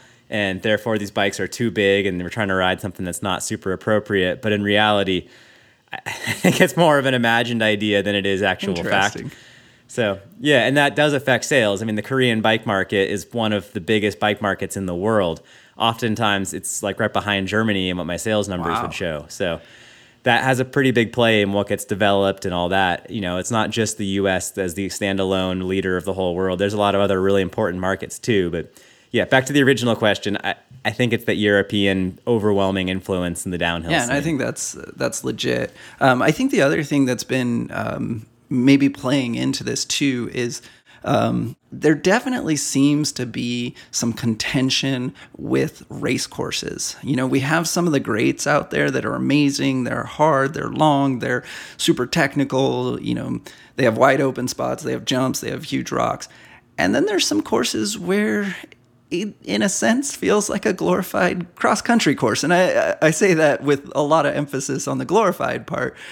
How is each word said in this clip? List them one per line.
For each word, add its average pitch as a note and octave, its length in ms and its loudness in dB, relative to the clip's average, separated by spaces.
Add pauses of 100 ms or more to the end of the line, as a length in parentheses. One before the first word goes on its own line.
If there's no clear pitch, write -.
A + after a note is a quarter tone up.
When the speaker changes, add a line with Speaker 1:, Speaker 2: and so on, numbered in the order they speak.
(300)
Speaker 1:
And G2 300 -2
therefore, A2 380 0
these G2+ 140 -8
bikes G2+ 280 0
are F#2+ 60 -4
too A2+ 240 -4
big G2 340 4
and F#2 180 -2
we're F2 60 -6
trying G#2 200 -4
to F#2+ 60 0
ride F#2 280 0
something F#2 240 -8
that's F2 160 -8
not F#2+ 200 -4
super G2 300 -6
appropriate. F#2+ 680 0
But G#2+ 100 0
in G#2 100 0
reality, G2+ 680 2 (600)
I - 100 -12
<laughs> - 100 -16
think - 500 0
it's F#3 160 2
more D#3 220 6
of C3 80 2
an C3+ 80 2
imagined A#2 480 2
idea G#2 400 2
than G2+ 120 0
it G2 120 0
is G2 160 0
actual G2 320 0
fact. G2 420 0
Speaker 2:
Interesting. C#3 140 -10 (560)
Speaker 1:
So, G2+ 320 -2 (200)
yeah, C3+ 280 4
and C3+ 100 2
that C#3+ 200 4
does D3 180 2
affect C3 320 0
sales. G#2 340 2
I A2 60 -4
mean, A2 80 -2
the G#2 80 -2
Korean B2+ 400 2
bike A2 240 2
market G2 440 2
is F#2+ 220 -6
one A2 220 0
of G2 180 -4
the G#2 80 -8
biggest G#2 400 0
bike G#2+ 220 0
markets F#2+ 340 -2
in F#2+ 80 -4
the F2+ 100 -4
world. F#2 460 0 (380)
Oftentimes, G#2+ 720 0
it's, - 300 -8
like, G2 180 -4
right G#2+ 120 0
behind G2 360 -2
Germany G#2 400 0
and F2+ 80 -2
what E2+ 100 -6
my E2+ 120 -4
sales G#2 300 0
numbers E2+ 260 -4
Speaker 2:
Wow. A#2 80 -2
Speaker 1:
would - 120 -8
show. D#2 340 -6
So E2+ 320 -4 (640)
that A#2 200 4
has C3 160 2
a C3 40 0
pretty C3 260 2
big A#2 220 2
play A2+ 300 4
in G2+ 100 0
what G2+ 160 0
gets G2+ 160 -4
developed G2 600 2
and F#2 80 -4
all F2 160 0
that. F#2 420 0
You A2 100 -6
know, F2+ 180 -4
it's F#2 120 -6
not G#2+ 200 0
just G#2+ 280 -2
the G#2 80 -4
U G2 220 0
S F#2 300 -2
as F#2 160 -2
the F#2+ 140 -4
standalone F#2+ 800 -2
leader F#2 300 0
of E2+ 80 -4
the F#2+ 80 -2
whole F2+ 220 -2
world. F#2 240 -2
There's G2+ 160 0
a G#2+ 40 -2
lot G2+ 160 2
of G2 60 2
other G2 200 2
really G2 220 4
important F2+ 380 -2
markets F#2 380 -4
too. G2 320 0
But E2 220 -6 (380)
yeah, G#2+ 140 2
back C3 220 2
to D3 60 -4
the C#3+ 100 4
original A#2+ 340 2
question, G2+ 480 0
I, F#2+ 120 -4 (280)
I A2 60 -4
think A#2 220 0
it's A#2 120 -2
that A2 120 0
European G2 880 2
overwhelming G2 640 2
influence F#2 560 -4
in F#2+ 60 -4
the F2 60 -4
downhill E2+ 320 -2
Speaker 2:
Yeah, D#3 120 0
and B2 100 -4
I C#3 40 0
Speaker 1:
scene. C#3 80 -2
Speaker 2:
think D#3 160 -2
that's, - 320 -6 (240)
that's - 280 -6
legit. B2 480 -4 (280)
Um, B2+ 200 4
I D3+ 100 4
think C4 200 0
the G#3 120 2
other D#3+ 200 2
thing C#3 240 2
that's B2 180 -2
been, B2 480 -2
um, A2 540 -6 (240)
maybe C#3 380 6
playing B2+ 460 -2
into C3 300 -4
this A#2+ 200 -4
too B2+ 500 -2
is, A#2+ 280 -6 (420)
um, A#2 520 0 (140)
there D3 240 2
definitely F#3+ 600 0
seems C#3+ 560 2
to B2+ 120 -6
be A#2+ 500 -4 (160)
some - 220 -2
contention B2+ 1000 -2 (220)
with - 520 -2
race B2+ 380 -4
courses. - 760 -8
You C#3 120 -2
know, B2+ 120 -2
we C3+ 140 0
have D#3+ 280 0
some F3 180 0
of D#3+ 60 2
the C3+ 80 2
greats B2+ 460 -2
out D3 240 0
there D3 200 0
that B2+ 140 -2
are - 100 -4
amazing, C3+ 680 2
they're A#2+ 200 -4
hard, C#3 500 2
they're - 160 -6
long, C#3 500 2
they're B2 240 -2 (320)
super B2 300 0
technical, C3 920 0
you A#2+ 140 -4
know, A#2+ 260 -6 (360)
they C3+ 80 2
have A2+ 120 4
wide C3+ 240 4
open C3 280 -2
spots, B2+ 340 -6
they B2+ 100 -4
have C3 120 -6
jumps, B2+ 360 0
they A#2+ 100 -6
have B2+ 140 -8
huge C3 280 -4
rocks. A#2+ 360 -2 (480)
And - 180 2
then D4 120 2
there's G4+ 200 0
some - 160 0
courses A3 560 -2
where G3+ 580 -2 (540)
it, F#3+ 220 -4 (100)
in G#3 200 -2
a G3 80 2
sense, A#3+ 440 0
feels G3+ 360 2
like G3+ 160 -2
a G#3+ 80 2
glorified F3+ 800 -2
cross-country A3+ 600 2
course. A#2+ 300 0
And D#3 80 2
I, D#3+ 380 2
I, - 160 2
I D#3 40 4
say F#3+ 220 4
that D#3 300 2
with C#3+ 320 0
a C#3+ 80 2
lot D3 240 2
of - 80 0
emphasis C#3 520 -4
on C3 120 -2
the C3 80 -4
glorified B2+ 600 0
part. B2+ 300 -6 (160)